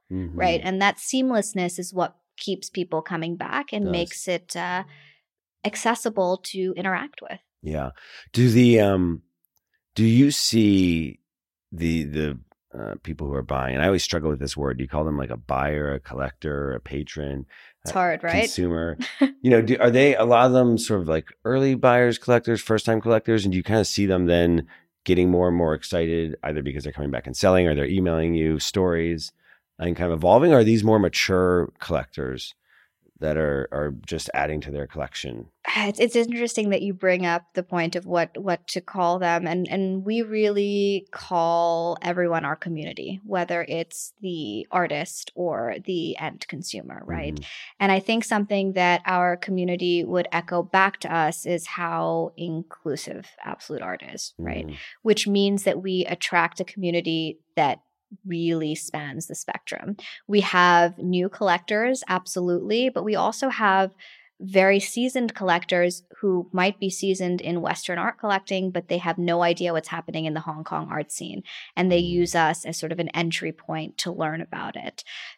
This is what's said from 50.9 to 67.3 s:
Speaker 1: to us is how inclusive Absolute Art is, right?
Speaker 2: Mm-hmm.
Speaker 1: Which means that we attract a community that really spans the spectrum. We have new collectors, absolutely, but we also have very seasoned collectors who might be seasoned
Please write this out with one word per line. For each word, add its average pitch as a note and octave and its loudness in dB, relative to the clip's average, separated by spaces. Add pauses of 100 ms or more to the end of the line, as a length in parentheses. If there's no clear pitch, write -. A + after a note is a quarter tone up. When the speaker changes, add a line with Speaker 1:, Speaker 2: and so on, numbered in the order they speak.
Speaker 1:
to E3+ -4
us D#3+ 0
is E3+ -4
how E3 -4
inclusive E3 -8 (180)
Absolute - -10
Art F2+ -10 (100)
is, - -12
right? - -8
Speaker 2:
Mm-hmm. - -12 (280)
Speaker 1:
Which G#3+ 0
means G3 0
that F#3 -2
we F#3 -2
attract F3 -2
a F#3 -4
community E3 -4 (160)
that C#3+ 0 (480)
really E3 -2
spans D3+ -10
the - -14
spectrum. - -10 (300)
We G3+ 4
have F3 6
new F3+ 0
collectors, G#3+ 0
absolutely, G3+ -2
but G#3 -4
we G#3+ -2
also G#3+ 0
have F#3+ 2 (440)
very F#3+ 4
seasoned A#3+ -2
collectors F3 0 (180)
who F3+ 0
might F#3+ 0
be F#3+ -2
seasoned F#3 -2